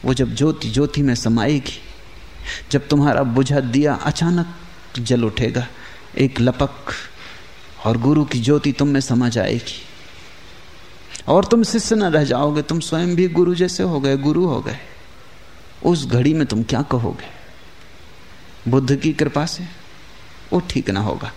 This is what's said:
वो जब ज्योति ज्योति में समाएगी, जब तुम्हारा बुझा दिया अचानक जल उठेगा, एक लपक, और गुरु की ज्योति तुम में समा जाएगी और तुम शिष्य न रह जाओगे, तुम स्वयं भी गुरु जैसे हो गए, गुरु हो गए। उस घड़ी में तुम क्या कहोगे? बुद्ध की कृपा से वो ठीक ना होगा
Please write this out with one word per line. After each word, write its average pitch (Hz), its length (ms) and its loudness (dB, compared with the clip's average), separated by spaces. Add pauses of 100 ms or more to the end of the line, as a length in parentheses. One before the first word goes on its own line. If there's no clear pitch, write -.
वो 131 80 2
जब 120 220 0
ज्योति 151 340 0
ज्योति 143 320 0
में 135 140 4
समाएगी, 120 640 0 (880)
जब 135 160 2
तुम्हारा 143 360 4
बुझा 131 360 2
दिया 135 340 2
अचानक 170 600 0 (440)
जल 117 240 2
उठेगा, 120 440 0 (500)
एक 131 240 2
लपक, 127 440 0 (1000)
और 113 120 2
गुरु 143 280 4
की 127 140 -2
ज्योति 143 320 2
तुम 139 160 0
में 139 140 2
समा 123 280 2
जाएगी 113 540 -2 (1400)
और 180 180 6
तुम 233 180 4
शिष्य 226 320 0
न 214 80 2
रह 156 200 4
जाओगे, 147 380 2
तुम 160 180 -2
स्वयं 175 360 -2
भी 180 120 4
गुरु 175 280 2
जैसे 180 280 0
हो 170 160 0
गए, 139 180 2
गुरु 151 280 2
हो 123 160 0
गए। 110 160 -6 (1080)
उस 156 220 2
घड़ी 123 260 4
में 156 120 2
तुम 110 180 0
क्या 120 180 -2
कहोगे? 123 440 -2 (1500)
बुद्ध 135 240 4
की 151 180 0
कृपा 147 320 0
से 175 180 -8 (880)
वो 175 60 4
ठीक 175 300 -2
ना 98 100 0
होगा 107 380 -4